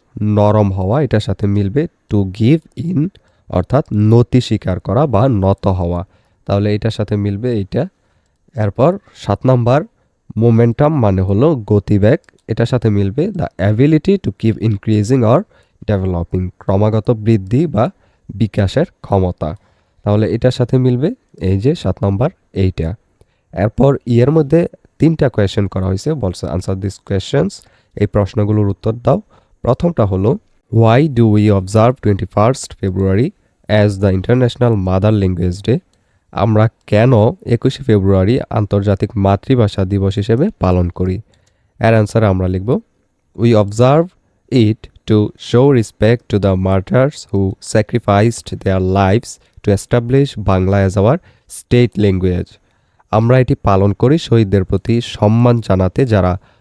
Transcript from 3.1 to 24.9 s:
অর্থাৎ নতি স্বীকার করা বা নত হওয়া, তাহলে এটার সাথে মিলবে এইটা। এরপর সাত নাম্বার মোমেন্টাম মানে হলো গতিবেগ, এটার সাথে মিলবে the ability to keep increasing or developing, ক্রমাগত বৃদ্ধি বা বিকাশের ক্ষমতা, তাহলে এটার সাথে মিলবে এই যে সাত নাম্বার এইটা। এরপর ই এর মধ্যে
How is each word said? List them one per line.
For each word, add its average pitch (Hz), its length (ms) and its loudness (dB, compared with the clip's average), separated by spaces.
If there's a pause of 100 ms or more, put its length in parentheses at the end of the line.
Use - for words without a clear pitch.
অর্থাৎ 92 360 -2 (100)
নতি 113 460 2
স্বীকার 98 400 -4
করা 123 260 0
বা 117 220 0
নত 98 380 0
হওয়া, 87 380 -2 (420)
তাহলে 104 280 0
এটার 110 160 -4
সাথে 107 260 -4
মিলবে 104 360 -4
এইটা। 117 360 -4 (680)
এরপর 127 420 0 (160)
সাত - 320 -4
নাম্বার 127 360 2 (540)
মোমেন্টাম 117 640 2
মানে 95 220 2
হলো 110 440 0
গতিবেগ, 104 520 2 (300)
এটার 117 180 -2
সাথে 120 240 -2
মিলবে 101 400 -2
the - 180 -6 (100)
ability 151 600 2
to - 220 -6
keep 110 200 0
increasing 110 640 0
or 123 200 2 (440)
developing, 92 720 -2
ক্রমাগত 104 520 0
বৃদ্ধি 113 560 0
বা 139 240 -2 (440)
বিকাশের 101 520 -2 (140)
ক্ষমতা, 90 560 -4 (460)
তাহলে 104 320 0
এটার 123 160 0
সাথে 127 280 -2
মিলবে 127 360 0 (260)
এই 95 200 0
যে 139 140 0
সাত 95 280 -4
নাম্বার 101 280 0 (220)
এইটা। 92 420 -2 (580)
এরপর 117 540 0
ই 117 160 2
এর 131 80 2
মধ্যে 151 360 2 (320)